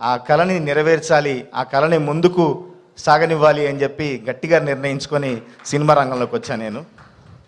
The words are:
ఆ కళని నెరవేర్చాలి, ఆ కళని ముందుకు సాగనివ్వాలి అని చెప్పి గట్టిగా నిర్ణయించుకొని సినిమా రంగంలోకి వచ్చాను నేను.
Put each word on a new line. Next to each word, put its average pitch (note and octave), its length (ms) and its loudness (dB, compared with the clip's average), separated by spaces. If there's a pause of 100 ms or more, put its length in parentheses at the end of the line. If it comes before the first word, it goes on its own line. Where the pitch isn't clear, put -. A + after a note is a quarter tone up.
ఆ B2 140 0
కళని E3 440 0
నెరవేర్చాలి, D3 920 0
ఆ B2 80 -4
కళని D#3 360 0
ముందుకు D#3+ 680 0 (320)
సాగనివ్వాలి D3+ 680 2
అని C#3 160 -4
చెప్పి C#3 480 -4
గట్టిగా D#3+ 280 0
నిర్ణయించుకొని C#3 840 -4 (260)
సినిమా D3 280 2
రంగంలోకి B2+ 420 0
వచ్చాను A2+ 260 -8
నేను. A2+ 220 -10 (640)